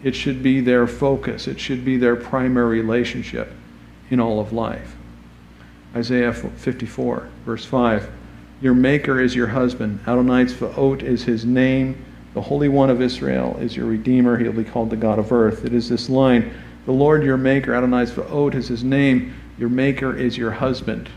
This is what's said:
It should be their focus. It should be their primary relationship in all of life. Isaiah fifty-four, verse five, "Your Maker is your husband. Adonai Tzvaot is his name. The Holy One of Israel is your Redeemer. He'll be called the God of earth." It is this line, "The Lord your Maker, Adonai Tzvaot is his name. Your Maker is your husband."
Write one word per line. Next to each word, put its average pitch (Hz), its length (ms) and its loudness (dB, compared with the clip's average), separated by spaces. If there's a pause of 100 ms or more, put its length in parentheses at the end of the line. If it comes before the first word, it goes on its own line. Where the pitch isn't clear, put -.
It 131 120 -2
should 131 280 -4
be 131 180 4
their 123 260 4
focus. 127 600 -2
It 135 120 -8
should 127 240 -6
be 131 120 2
their 120 200 4
primary 120 640 0
relationship 117 720 -4 (580)
in 127 100 2
all 113 180 0
of 107 140 -4
life. - 420 -6 (1000)
Isaiah 120 360 0
fifty-four, 120 960 -6 (180)
verse 113 180 -6
five, 117 460 0 (500)
"Your 131 140 4
Maker 135 440 2
is 123 160 2
your 120 120 0
husband. 107 600 -2
Adonai 127 380 4
Tzvaot 135 580 -2
is 123 220 -2
his 113 220 -2
name. 131 580 0 (300)
The - 80 -4
Holy 143 260 0
One 135 220 4
of 120 100 2
Israel 127 580 -2
is 117 160 -6
your 123 120 -4
Redeemer. 120 500 2
He'll 113 160 0
be 110 100 -2
called 113 280 -4
the 113 60 -4
God 107 220 2
of 107 140 0
earth." 110 320 4
It 120 80 -4
is 120 160 0
this 120 220 -2
line, 127 420 4 (320)
"The 131 80 -2
Lord 147 320 4
your 135 140 2
Maker, 131 360 2
Adonai 123 300 2
Tzvaot 143 500 -2
is 120 140 -4
his 120 160 -6
name. 135 480 2 (240)
Your 117 140 -2
Maker 131 440 0
is 123 220 -2
your 117 140 -2
husband." 117 680 -4